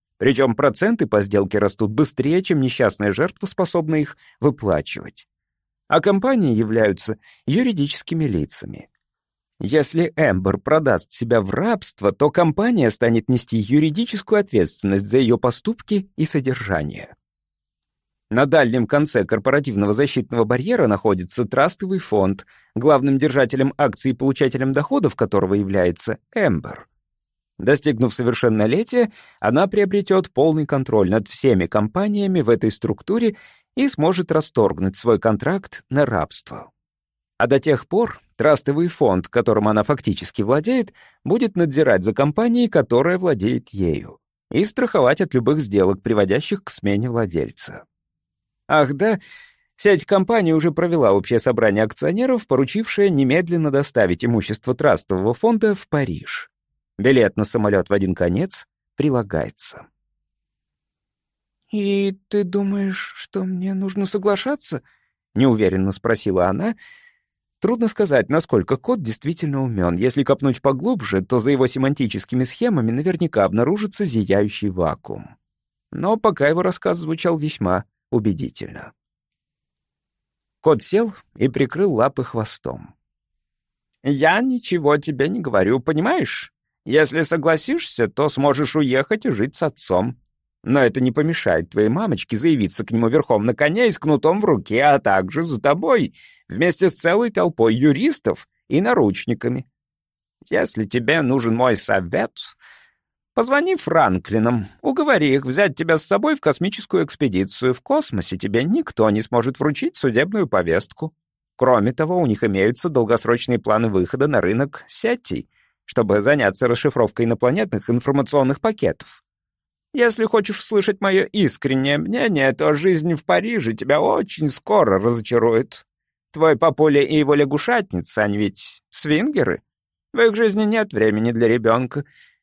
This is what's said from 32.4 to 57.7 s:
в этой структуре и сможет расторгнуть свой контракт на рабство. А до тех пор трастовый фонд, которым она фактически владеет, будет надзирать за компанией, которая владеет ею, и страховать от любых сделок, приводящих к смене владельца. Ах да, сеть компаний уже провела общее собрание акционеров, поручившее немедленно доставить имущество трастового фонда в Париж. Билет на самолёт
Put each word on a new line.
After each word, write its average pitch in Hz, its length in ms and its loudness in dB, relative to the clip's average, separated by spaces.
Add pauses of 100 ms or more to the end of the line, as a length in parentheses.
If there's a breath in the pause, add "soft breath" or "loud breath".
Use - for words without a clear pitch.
в 113 80 -2
этой 110 220 2
структуре 208 640 -2 (400 loud breath)
и 269 120 2
сможет 170 440 0
расторгнуть 98 640 0
свой 117 220 2
контракт 139 720 -2
на 139 160 2
рабство. - 640 -6 (640)
А 117 100 0
до 135 140 4
тех 147 260 0
пор 214 340 -2 (160)
трастовый 151 520 0
фонд, 98 400 0
которым 107 400 2
она 107 140 2
фактически - 600 -4
владеет, 185 520 -2 (280 soft breath)
будет 214 340 -2
надзирать 139 460 2
за 107 120 0
компанией, 233 540 0
которая 147 500 2
владеет 123 520 -2
ею, 87 480 -4 (320)
и 165 140 0
страховать 156 560 2
от 175 140 -2
любых 131 260 2
сделок, 98 420 2
приводящих 110 640 0
к - 60 -14
смене 104 400 -2
владельца. 85 720 -6 (840)
Ах 143 260 2
да, 202 260 0 (560 loud breath)
сеть 196 300 2
компаний 190 480 2
уже 160 160 2
провела 160 420 2
общее 101 280 2
собрание 110 440 2
акционеров, 214 640 -2
поручившее 196 640 0
немедленно 160 600 0
доставить 120 540 0
имущество 120 500 -2
трастового 101 600 0
фонда 214 400 0
в - 140 -16
Париж. - 600 -6 (500)
Билет 117 380 4
на 104 60 2
самолёт 104 440 0